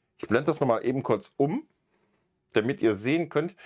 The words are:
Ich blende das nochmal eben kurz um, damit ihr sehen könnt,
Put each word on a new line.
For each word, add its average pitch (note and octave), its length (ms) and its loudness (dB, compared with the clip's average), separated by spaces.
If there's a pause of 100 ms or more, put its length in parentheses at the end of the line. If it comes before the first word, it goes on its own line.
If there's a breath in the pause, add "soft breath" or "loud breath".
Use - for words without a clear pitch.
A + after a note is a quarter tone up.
(180)
Ich - 100 -14
blende A#2+ 180 2
das D3+ 140 0
nochmal A#2+ 260 2
eben B2+ 180 0
kurz - 340 -2
um, E3 300 0 (840)
damit A#2 280 0
ihr A2 140 4
sehen D3 340 -2
könnt, D#3 260 -4 (100 loud breath)